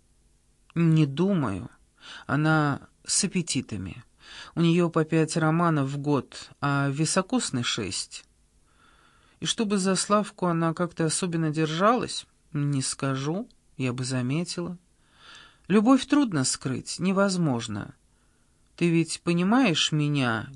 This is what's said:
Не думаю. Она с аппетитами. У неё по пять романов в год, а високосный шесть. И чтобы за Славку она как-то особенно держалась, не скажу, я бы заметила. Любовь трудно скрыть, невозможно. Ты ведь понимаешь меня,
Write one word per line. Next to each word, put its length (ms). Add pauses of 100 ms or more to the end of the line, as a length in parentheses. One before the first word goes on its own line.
(760)
Не 300
думаю. 640 (560)
Она 640 (180)
с 180
аппетитами. 800 (520)
У 60
неё 280
по 140
пять 340
романов 520
в 80
год, 520 (120)
а 280
високосный 760
шесть. 600 (1120)
И 60
чтобы 320
за 180
Славку 500
она 280
как-то 320
особенно 440
держалась, 760 (280)
не 280
скажу, 680 (280)
я 140
бы 140
заметила. 720 (880)
Любовь 380
трудно 380
скрыть, 560
невозможно. 960 (800)
Ты 140
ведь 320
понимаешь 680
меня, 640